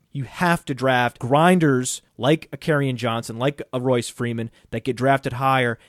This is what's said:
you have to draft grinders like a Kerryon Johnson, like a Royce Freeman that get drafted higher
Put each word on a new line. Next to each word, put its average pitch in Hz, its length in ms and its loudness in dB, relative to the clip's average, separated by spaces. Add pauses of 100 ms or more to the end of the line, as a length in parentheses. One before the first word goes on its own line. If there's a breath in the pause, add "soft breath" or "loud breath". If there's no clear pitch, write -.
(120)
you 139 120 -8
have 170 420 -2
to 143 80 -4
draft 123 460 0
grinders 143 840 2 (160)
like 147 340 0
a 156 60 -10
Kerryon 139 380 0
Johnson, 117 420 -4
like 139 240 -4 (100)
a 131 80 -4
Royce 123 300 0
Freeman 117 400 -6 (220 soft breath)
that 117 120 -6
get 127 120 -2
drafted 131 380 0
higher 131 440 0 (100)